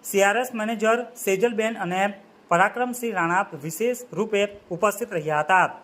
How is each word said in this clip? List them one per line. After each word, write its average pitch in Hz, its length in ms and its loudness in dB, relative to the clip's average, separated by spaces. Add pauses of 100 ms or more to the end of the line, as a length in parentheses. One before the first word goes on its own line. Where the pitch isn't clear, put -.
સી 196 180 2
આર 202 140 4
એસ 240 160 -2
મેનેજર 220 440 0 (280)
સેજલબેન 220 500 0 (100)
અને 180 160 -2 (500)
પરાક્રમસિંહ 233 640 0
રાણા 180 300 0 (160)
વિશેષ 226 360 -4 (180)
રૂપે 208 240 0 (340)
ઉપસ્થિત 208 420 -2
રહ્યા 151 260 0
હતા. 180 220 6 (180)